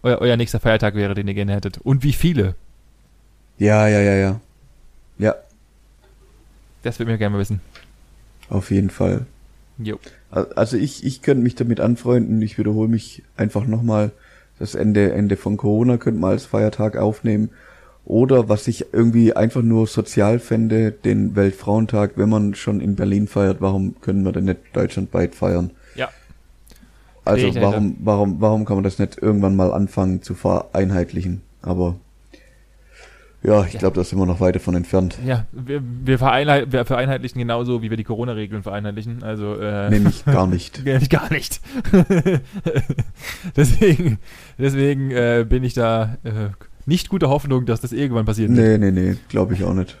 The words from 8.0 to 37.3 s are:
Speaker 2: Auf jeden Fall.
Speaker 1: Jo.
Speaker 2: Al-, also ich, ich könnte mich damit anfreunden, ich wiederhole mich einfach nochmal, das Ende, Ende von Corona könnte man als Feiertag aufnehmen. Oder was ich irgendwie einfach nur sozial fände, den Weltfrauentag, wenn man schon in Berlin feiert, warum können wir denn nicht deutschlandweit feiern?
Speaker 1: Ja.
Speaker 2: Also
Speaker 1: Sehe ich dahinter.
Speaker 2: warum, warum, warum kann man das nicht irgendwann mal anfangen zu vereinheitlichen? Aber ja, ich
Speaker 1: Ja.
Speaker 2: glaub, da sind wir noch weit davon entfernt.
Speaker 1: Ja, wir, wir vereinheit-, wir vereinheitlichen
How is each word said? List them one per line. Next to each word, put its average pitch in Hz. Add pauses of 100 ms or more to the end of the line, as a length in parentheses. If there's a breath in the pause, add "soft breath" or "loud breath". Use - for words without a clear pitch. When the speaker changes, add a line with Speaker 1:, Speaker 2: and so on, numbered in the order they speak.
Speaker 2:
Auf 98
jeden 98
Fall. 95 (520)
Speaker 1:
Jo. 107 (320 loud breath)
Speaker 2:
Al-, -
also 113
ich, -
ich 135
könnte 127
mich 120
damit 120
anfreunden, 117
ich 107
wiederhole 107
mich - (140)
einfach 107
nochmal, 110 (460 soft breath)
das -
Ende, 101
Ende 98
von 101
Corona 113
könnte 113
man 92
als 101
Feiertag 107
aufnehmen. 107 (540 loud breath)
Oder 123
was 104
ich -
irgendwie 117
einfach 117
nur 113
sozial 110
fände, 113
den 98
Weltfrauentag, 101
wenn 101
man 104
schon 104
in 101
Berlin 101
feiert, 98
warum 95
können 98
wir 92
denn 95
nicht 92 (140)
deutschlandweit 92
feiern? 90 (240 soft breath)
Speaker 1:
Ja. 127 (1160 loud breath)
Speaker 2:
Also 107
Speaker 1:
Sehe -
ich -
dahinter. 101
Speaker 2:
warum, 104
warum, 101
warum 107
kann 104
man 98
das 98
nicht -
irgendwann 98
mal 92
anfangen 95
zu -
vereinheitlichen? 92 (220)
Aber 90 (1500 soft breath)
ja, 104
ich 90
Speaker 1:
Ja. 104
Speaker 2:
glaub, 92
da 90
sind 92
wir 92
noch 90
weit 92
davon 90
entfernt. 90
Speaker 1:
Ja, 123
wir, 131
wir 127
vereinheit-, 139
wir 123
vereinheitlichen 127